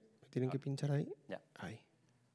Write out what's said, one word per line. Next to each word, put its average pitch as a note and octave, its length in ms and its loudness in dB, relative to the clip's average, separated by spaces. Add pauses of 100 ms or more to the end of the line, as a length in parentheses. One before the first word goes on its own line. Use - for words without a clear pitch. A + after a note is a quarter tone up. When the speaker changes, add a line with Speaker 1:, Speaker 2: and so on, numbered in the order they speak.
(220)
Speaker 1:
me - 80 -20
tienen B2+ 200 2
que C#3 80 0
Speaker 2:
Ah. C#3 40 -6
Speaker 1:
pinchar C#3+ 300 0
ahí. D3 160 4 (220)
Speaker 2:
Ya. - 100 -4 (200)
Speaker 1:
Ahí. G#2 200 -8 (560)